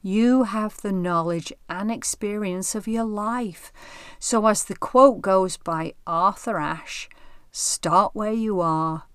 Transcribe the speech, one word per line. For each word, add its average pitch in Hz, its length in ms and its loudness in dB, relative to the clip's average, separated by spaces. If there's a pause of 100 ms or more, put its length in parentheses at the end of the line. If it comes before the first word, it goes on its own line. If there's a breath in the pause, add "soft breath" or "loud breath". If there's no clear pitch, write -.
You 233 420 4
have 214 380 -4
the 202 100 -4
knowledge 170 600 -2 (160)
and 190 200 -4
experience 208 840 -4
of 214 140 -6
your 226 160 -2
life. 214 680 -6 (480 loud breath)
So 220 260 0
as 208 200 4
the 202 100 -6
quote 254 460 6
goes 190 340 2
by 160 380 -4 (120)
Arthur 185 520 0
Ashe, 156 520 -8 (440 soft breath)
"Start - 600 2
where 214 200 -2
you 214 260 0
are 160 440 0 (120)